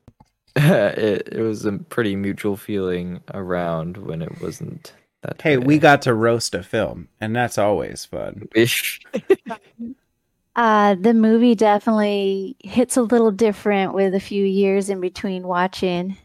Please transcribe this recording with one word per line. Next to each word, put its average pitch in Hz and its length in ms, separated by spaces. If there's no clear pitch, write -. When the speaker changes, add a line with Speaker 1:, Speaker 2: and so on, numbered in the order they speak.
Speaker 1:
<laughs> - 420
it, 110 720
it - 100
was 110 240
a 104 60
pretty 98 460
mutual 98 400
feeling 90 640
around 87 600
when 82 260
it - 200
wasn't - 500
that - 200
Speaker 2:
Hey, 151 160
Speaker 1:
way. 123 80
Speaker 2:
we 147 140
got 143 220
to 127 120
roast 113 400
a 92 80
film, 87 460
and 110 120
that's 120 240
always 95 460
fun. - 500
Speaker 1:
<laughs> - 40
Speaker 3:
Uh, 214 400
the 202 200
movie 226 400
definitely 202 1040
hits 226 360
a 262 60
little 226 300
different 202 640
with 190 200
a 196 60
few 196 260
years 196 440
in 190 120
between 185 460
watching. 185 760